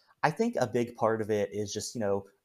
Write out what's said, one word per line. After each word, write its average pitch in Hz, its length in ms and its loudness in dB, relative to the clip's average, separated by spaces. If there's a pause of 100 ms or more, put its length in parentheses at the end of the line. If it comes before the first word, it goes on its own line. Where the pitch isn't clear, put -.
(220)
I 151 100 4
think 233 280 0
a 120 80 4
big 120 280 -2
part 110 260 2
of 104 100 -4
it 104 200 2
is 104 220 -4
just, - 220 -8
you 117 60 -4
know, 98 260 0 (180)